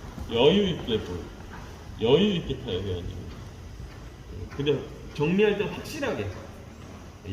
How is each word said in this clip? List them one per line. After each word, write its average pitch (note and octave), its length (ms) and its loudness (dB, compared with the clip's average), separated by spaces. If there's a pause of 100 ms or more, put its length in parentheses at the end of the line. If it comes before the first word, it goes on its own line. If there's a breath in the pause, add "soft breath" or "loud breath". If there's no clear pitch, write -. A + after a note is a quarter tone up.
(320)
여유 E3+ 380 8
있게 A2+ 300 0
보여. F2 200 -4 (840)
여유 E3+ 360 8
있게 C3 240 -2
타요, G2 180 -2
회원님. F2+ 360 -4 (1400)
근데 C#3 220 2 (340)
정리할 F#3+ 440 4
때 G3+ 80 0
확실하게. F#3 600 -4 (1040)